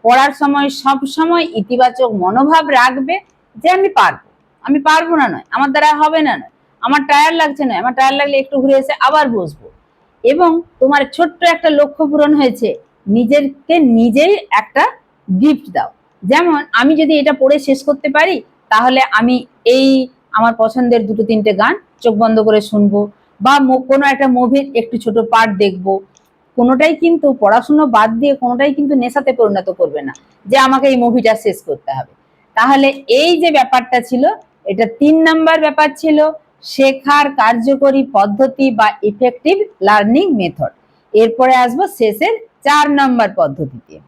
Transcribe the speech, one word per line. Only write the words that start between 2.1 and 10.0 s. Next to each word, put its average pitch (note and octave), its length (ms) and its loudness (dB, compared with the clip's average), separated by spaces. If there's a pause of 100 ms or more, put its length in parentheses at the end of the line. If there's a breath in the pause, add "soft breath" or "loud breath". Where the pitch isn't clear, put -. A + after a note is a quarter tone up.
মনোভাব C4+ 560 0
রাখবে C4 500 0 (380)
যে, D4+ 140 0
"আমি F#4+ 180 2
পারবো, F#3 420 -2 (320)
আমি C#4 180 0
পারবো D#4+ 360 0
না" C4+ 120 0
নয়, D3 220 -8
"আমার C4+ 200 -2
দ্বারা D4 240 2
হবে D#4 280 0
না" B3 140 -2
নয়, - 140 -16 (300)
"আমার C4+ 260 0
টায়ার্ড D4+ 300 2
লাগছে" D4 280 -2
নয়, A3+ 140 -2
"আমার A#3+ 160 -4
টায়ার্ড C4+ 220 0
লাগলে C#4+ 200 -2
একটু C4+ 240 -2
ঘুরে C4+ 140 2
এসে C4+ 260 0
আবার C#4+ 280 2
বসবো।" F3+ 400 -8 (540)